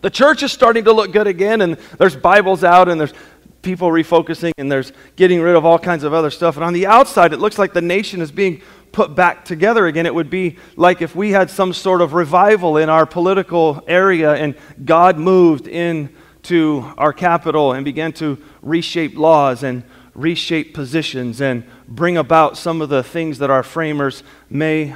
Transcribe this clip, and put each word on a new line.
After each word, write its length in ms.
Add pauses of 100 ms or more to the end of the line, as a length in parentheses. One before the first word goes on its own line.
The 100
church 320
is 100
starting 320
to 80
look 200
good 140
again, 360
and 160 (200)
there's 160
Bibles 480
out, 280
and 100
there's 140 (480)
people 260
refocusing, 680
and 120
there's 220 (240)
getting 240
rid 160
of 80
all 140
kinds 260
of 80
other 180
stuff. 260
And 80
on 100
the 120
outside, 460
it 60
looks 200
like 140
the 80
nation 400
is 100
being 300 (320)
put 220
back 320
together 400
again. 180
It 100
would 140
be 300 (180)
like 240
if 160
we 140
had 180
some 240
sort 300
of 100
revival 640
in 140
our 160
political 840
area, 460
and 200 (300)
God 320
moved 500
into 1300
our 160
capital 580
and 100
began 320
to 220 (240)
reshape 560
laws 460
and 220 (300)
reshape 600
positions 680
and 240 (240)
bring 300
about 400
some 240
of 80
the 120
things 360
that 100
our 140
framers 600 (280)
may 460